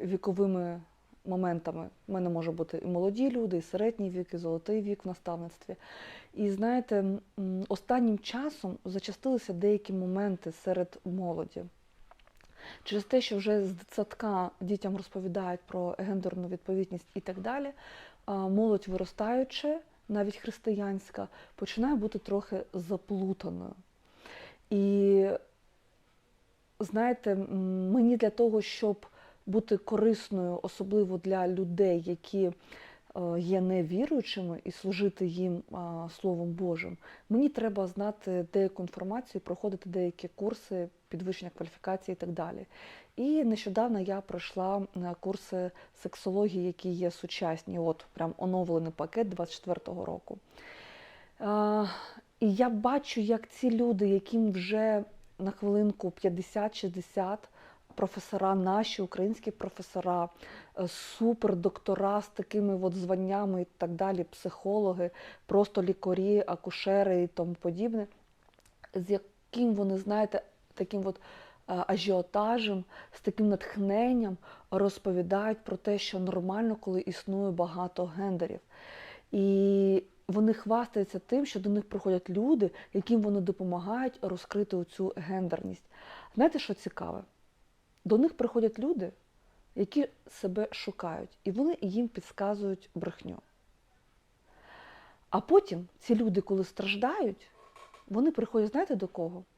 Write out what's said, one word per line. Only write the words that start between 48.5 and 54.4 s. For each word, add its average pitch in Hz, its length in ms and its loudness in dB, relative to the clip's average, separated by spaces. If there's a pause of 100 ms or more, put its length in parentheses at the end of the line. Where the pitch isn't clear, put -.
пакет 196 380 -2
двадцять 170 260 -6
четвертого 180 500 -6
року. - 320 -10 (1040)
Е, 208 480 2 (500)
і 214 140 4
я 247 160 4
бачу, 240 520 0
як 220 280 0
ці 254 220 0
люди, 226 360 4
яким 202 440 2